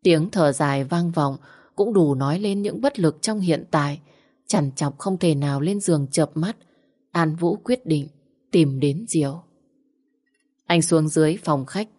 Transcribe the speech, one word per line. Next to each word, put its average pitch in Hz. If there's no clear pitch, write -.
Tiếng 170
thở 156
dài 139
vang 170
vọng 143
cũng 208
đủ 156
nói 143
lên 202
những 202
bất 277
lực 156
trong 214
hiện 170
tại, 143
trằn 143
trọc 139
không 190
thể 170
nào 139
lên 196
giường 156
chợp 151
mắt. 185
An 160
Vũ 170
quyết 247
định 151
tìm 143
đến 147
rượu. 151
Anh 170
xuống 160
dưới 156
phòng 143
khách 214